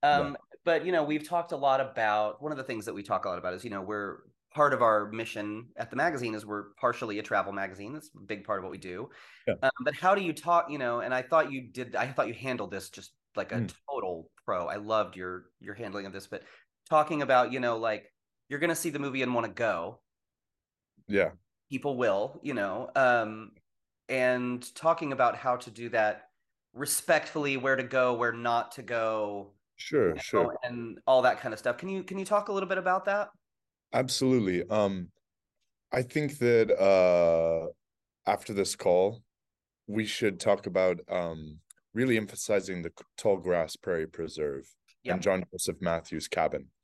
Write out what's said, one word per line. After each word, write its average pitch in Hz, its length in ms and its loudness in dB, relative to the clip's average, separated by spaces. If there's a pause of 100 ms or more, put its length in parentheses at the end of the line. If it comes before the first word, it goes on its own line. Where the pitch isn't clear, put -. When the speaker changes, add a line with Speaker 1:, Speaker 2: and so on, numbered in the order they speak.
Speaker 1:
Yeah. 147 80 6 (100)
Speaker 2:
Um, 143 160 -4 (280)
but, 160 220 4
you 185 60 0
know, 160 120 4
we've 151 240 -2
talked 170 240 -2
a 160 40 -4
lot 135 260 4
about, 107 580 0
one 151 120 -6
of 147 60 -6
the 127 60 -8
things 110 220 -6
that 113 80 -6
we 101 80 -10
talk 98 240 -2
a - 20 -2
lot 90 100 -4
about 90 160 -4
is, 95 100 -12
you 117 60 -8
know, 98 120 -6
we're, 101 360 -6 (360)
part 147 180 4
of 123 80 0
our 107 320 4
mission 110 540 -8 (100)
at 113 140 -8
the 120 60 -8
magazine 131 380 -2
is 104 120 -10
we're 101 240 -8 (100)
partially 117 380 -2
a 107 40 -6
travel 98 300 -2
magazine. 98 400 -8
That's 151 240 -14
a - 40 -20
big 98 240 -10
part 104 160 -4
of - 40 -10
what 92 60 -8
we 95 80 -12
do. 92 320 -10 (360)
Speaker 1:
Yeah. 110 160 2
Speaker 2:
Um, 131 80 4 (140)
but 147 100 0
how 185 200 4
do 202 80 -2
you 170 100 -4
talk, 170 380 0
you 147 80 -8
know, 120 220 -2
and 110 120 -4
I 127 80 0
thought 147 320 2
you 135 80 -6 (100)
did, 117 240 -10
I 110 120 0
thought 131 220 -2
you 117 40 -8
handled 113 380 -6
this 95 180 -8
just - 240 -20 (220)
like 95 180 -4
a 92 40 -4
Speaker 1:
Mm. 104 180 -4 (160)
Speaker 2:
total 92 400 -6 (160)
pro. 92 200 -2
I 90 100 -4
loved 104 380 -2
your, 92 360 -10 (100)
your 101 140 -12
handling 101 320 -8
of 95 80 -12
this, 98 120 -12
but - 160 -10 (460)
talking 151 320 4
about, 127 320 4
you 131 80 -4
know, 120 160 0
like, 113 340 -2 (380)
you're 143 120 -6
gonna 170 140 2
see 165 140 -4
the 143 100 -4
movie 135 220 -2
and 123 140 0
wanna 113 160 0
go. 98 500 -2 (1040)
Speaker 1:
Yeah. 98 260 2 (380)
Speaker 2:
People 135 280 -4
will, 107 440 0
you 139 120 -6
know, 104 420 -4
um, 113 560 2 (560)
and 127 540 0 (120)
talking 160 380 0
about 123 240 2
how 123 200 -2
to 120 140 -12
do 113 200 -10
that 107 360 0 (500)
respectfully 147 800 0
where 131 180 2
to 131 80 -2
go, 127 320 2
where 117 180 0
not 117 400 -2
to 131 100 -14
go, 107 680 -2 (240)
Speaker 1:
Sure, 123 340 2
Speaker 2:
you 78 40 0
know, - 60 -8
Speaker 1:
sure. - 420 0
Speaker 2:
and 120 440 -8
all 131 160 6
that 123 180 4
kind 120 120 -6
of 107 60 -8
stuff. 120 200 -2
Can 180 100 -10
you, 190 160 -4
can 185 140 -8
you 190 60 -4
talk 208 240 0
a 214 40 -4
little 196 160 -2
bit 190 100 -2
about 185 280 0
that? 202 240 -2 (640)
Speaker 1:
Absolutely. 123 760 2
Um, 98 400 2 (840)
I 131 100 2
think 147 360 -2
that, 117 400 6
uh, 85 880 6 (600)
after 104 220 -2
this 98 240 0
call, 95 460 2 (640)
we 107 180 -2
should 104 360 -2
talk 101 260 2
about, 92 340 2 (100)
um, 80 480 -6 (360)
really 120 220 2
emphasizing 98 680 -2
the 82 160 -6
c-, - 60 -20 (120)
Tall 101 220 2
Grass 85 380 0
Prairie 82 300 -2
Preserve 76 600 -6 (380)
Speaker 2:
Yep. 123 100 -2
Speaker 1:
and 92 80 -4
John 95 300 2
Joseph 90 280 -4
Matthews' 82 480 -4
cabin 73 380 -2 (180)